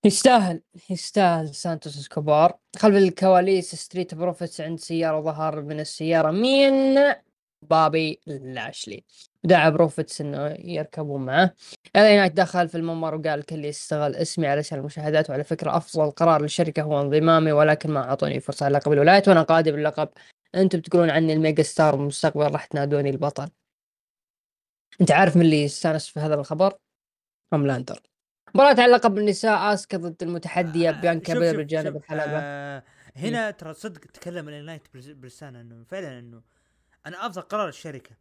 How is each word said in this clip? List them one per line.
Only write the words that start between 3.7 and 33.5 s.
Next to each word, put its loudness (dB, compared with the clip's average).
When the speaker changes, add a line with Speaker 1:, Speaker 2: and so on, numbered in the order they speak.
Speaker 1:
ستريت -10
بروفيتس -8
عند -8
سيارة، -4
ظهر -6
من -10
السيارة 0
مين؟ 2
بابي 2
لاشلي. -12
دعا 6
بروفيتس -2
إنه -8
يركبون -10
معه. 2
إل 8
إيه 8
نايت 4
دخل 0
في -14
الممر -4
وقال: -4
"الكل -10
يستغل -6
اسمي -4
علشان -4
المشاهدات، -4
وعلى -6
فكرة -4
أفضل -2
قرار 2
للشركة -4
هو -2
انضمامي، 2
ولكن 2
ما -2
أعطوني -4
فرصة -6
على 2
لقب 0
الولايات، 6
وأنا 6
قادم 2
اللقب. -4
أنتم 2
بتقولون 2
عني 2
الميجا 2
ستار، 2
بالمستقبل -2
راح -6
تنادوني -2
البطل". -6
أنت 4
عارف 4
من 6
اللي 4
استانس -4
في -10
هذا -2
الخبر؟ -2
هوملاندر. -4
مباراة 6
على 8
لقب 4
النساء، 0
آسكا -8
ضد -10
المتحدية -4
Speaker 2:
آه، -4
Speaker 1:
بيانكا -2
Speaker 2:
شوف، 0
Speaker 1:
بيلر 0
Speaker 2:
شوف، -4
Speaker 1:
بجانب -6
Speaker 2:
شوف، -12
Speaker 1:
الحلبة. -8
Speaker 2:
آه، -10
هنا -6
Speaker 1:
مم. -6